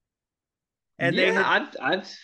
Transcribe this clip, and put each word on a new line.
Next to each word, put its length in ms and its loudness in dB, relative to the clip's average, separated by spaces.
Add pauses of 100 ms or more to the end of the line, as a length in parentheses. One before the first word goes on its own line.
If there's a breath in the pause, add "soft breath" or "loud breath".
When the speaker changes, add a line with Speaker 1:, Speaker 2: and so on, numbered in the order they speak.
(1000)
Speaker 1:
And 180 0
Speaker 2:
Yeah, 100 4
Speaker 1:
they 60 2
had 120 2
Speaker 2:
I've, 360 0
I've, 420 -2